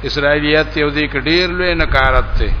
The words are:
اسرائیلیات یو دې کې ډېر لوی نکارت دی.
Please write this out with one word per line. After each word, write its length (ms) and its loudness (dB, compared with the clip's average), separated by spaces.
اسرائیلیات 680 0
یو 140 0
دې 200 -2
کې 80 -4
ډېر 200 2
لوی 260 -2
نکارت 540 2
دی. 120 2